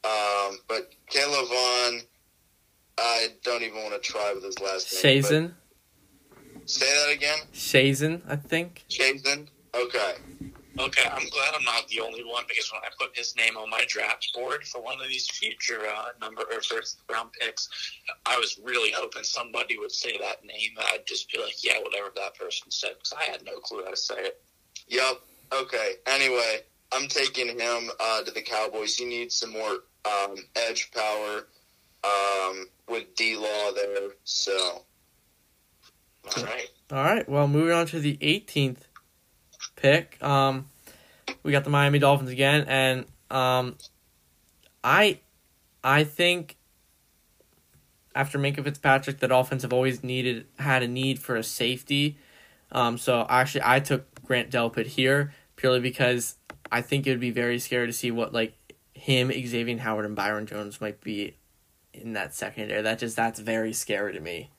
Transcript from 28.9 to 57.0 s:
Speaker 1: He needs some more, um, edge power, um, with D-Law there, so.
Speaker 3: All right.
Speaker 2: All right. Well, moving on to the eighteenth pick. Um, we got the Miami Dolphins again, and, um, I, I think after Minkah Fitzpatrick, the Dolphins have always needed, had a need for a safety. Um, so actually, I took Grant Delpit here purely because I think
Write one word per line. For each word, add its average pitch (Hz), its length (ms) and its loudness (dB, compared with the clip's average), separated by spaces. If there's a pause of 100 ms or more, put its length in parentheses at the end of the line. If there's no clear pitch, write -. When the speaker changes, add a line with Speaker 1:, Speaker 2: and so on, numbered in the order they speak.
Speaker 1:
He 123 100 -4
needs 120 280 -6
some 110 160 -2
more, 110 340 -4 (200)
um, 101 320 0 (200)
edge 113 340 -2
power, 107 560 -2 (560)
um, 98 640 2 (180)
with 113 280 -6
D-Law 107 580 0
there, 101 380 -2 (140)
so. 92 600 -2 (1500)
Speaker 3:
All 120 80 -4
right. 120 260 -8 (200)
Speaker 2:
All 135 120 0
right. 196 240 4
Well, 143 220 4
moving 156 240 4
on 170 140 4
to 156 140 -4
the 143 200 0
eighteenth 151 640 0 (920)
pick. 165 460 4
Um, 135 460 2 (760)
we 151 80 -2
got 143 140 4
the 147 60 -2
Miami 143 280 6
Dolphins 139 320 6
again, 139 380 4
and, 131 380 2 (240)
um, 127 480 2 (1040)
I, 180 380 6 (600)
I 143 220 6
think 175 540 0 (1600)
after 139 240 0
Minkah 143 260 0
Fitzpatrick, 139 540 2
the 131 100 2
Dolphins 127 340 4
have 127 100 -2
always 127 320 2
needed, 127 420 -2 (120)
had 135 240 2
a 120 60 0
need 131 320 0
for 127 160 -2
a 110 60 0
safety. 143 760 0 (540)
Um, 120 260 2
so 120 300 4
actually, 131 360 4
I 127 160 6
took 139 260 -2 (180)
Grant 123 260 0
Delpit 117 360 0
here 139 480 2 (220)
purely 127 240 4
because 123 560 0 (360)
I 120 80 2
think 143 260 0